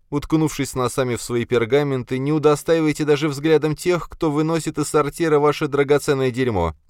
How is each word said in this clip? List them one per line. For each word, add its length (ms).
уткнувшись 640
носами 400
в 60
свои 220
пергаменты, 760
не 140
удостаиваете 720
даже 240
взглядом 460
тех, 340
кто 220
выносит 480
из 80
сортира 540
ваше 260
драгоценное 640
дерьмо, 460